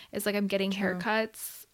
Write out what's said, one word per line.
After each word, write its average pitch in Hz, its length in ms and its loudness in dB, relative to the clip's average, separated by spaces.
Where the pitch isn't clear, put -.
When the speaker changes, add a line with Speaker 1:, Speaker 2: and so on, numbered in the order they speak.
Speaker 1:
It's 208 120 -2
like 202 100 0
I'm 202 120 2
getting 196 240 2
Speaker 2:
True. 190 220 2
Speaker 1:
haircuts. 220 800 -2